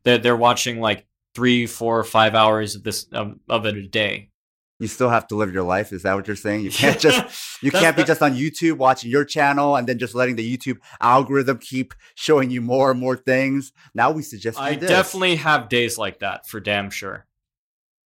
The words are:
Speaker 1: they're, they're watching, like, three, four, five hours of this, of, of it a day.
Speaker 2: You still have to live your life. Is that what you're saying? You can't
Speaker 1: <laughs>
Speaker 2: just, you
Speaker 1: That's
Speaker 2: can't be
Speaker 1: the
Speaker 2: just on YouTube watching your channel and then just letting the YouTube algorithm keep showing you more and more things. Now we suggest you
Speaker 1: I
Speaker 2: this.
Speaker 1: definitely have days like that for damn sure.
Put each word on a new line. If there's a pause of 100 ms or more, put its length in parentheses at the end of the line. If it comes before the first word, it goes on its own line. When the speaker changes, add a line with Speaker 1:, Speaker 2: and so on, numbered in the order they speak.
Speaker 1:
they're,
they're
watching,
like, (300)
three,
four,
five
hours
of
this,
of, (140)
of
it
a
day. (500)
Speaker 2:
You
still
have
to
live
your
life.
Is
that
what
you're
saying?
You
can't
Speaker 1:
<laughs>
Speaker 2:
just,
you
Speaker 1:
That's
Speaker 2:
can't
be
Speaker 1:
the
Speaker 2:
just
on
YouTube
watching
your
channel
and
then
just
letting
the
YouTube (240)
algorithm
keep (220)
showing
you
more
and
more
things. (200)
Now
we
suggest
you
Speaker 1:
I
Speaker 2:
this.
Speaker 1:
definitely
have
days
like
that
for
damn
sure. (800)